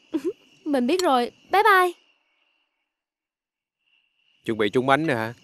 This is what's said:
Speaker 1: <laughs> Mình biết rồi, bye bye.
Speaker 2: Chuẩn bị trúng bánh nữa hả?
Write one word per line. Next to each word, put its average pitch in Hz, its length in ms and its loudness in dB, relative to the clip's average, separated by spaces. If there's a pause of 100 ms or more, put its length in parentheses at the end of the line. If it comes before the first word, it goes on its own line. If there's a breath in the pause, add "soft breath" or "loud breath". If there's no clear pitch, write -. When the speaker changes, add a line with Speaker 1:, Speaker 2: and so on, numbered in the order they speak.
(120)
Speaker 1:
<laughs> - 520 -10
Mình 269 220 -2
biết 359 160 0
rồi, 254 280 0 (220)
bye 392 100 2
bye. 370 300 4 (2500)
Speaker 2:
Chuẩn 113 140 -4
bị 107 100 0
trúng 127 180 0
bánh 139 200 2
nữa 147 80 0
hả? 113 300 -6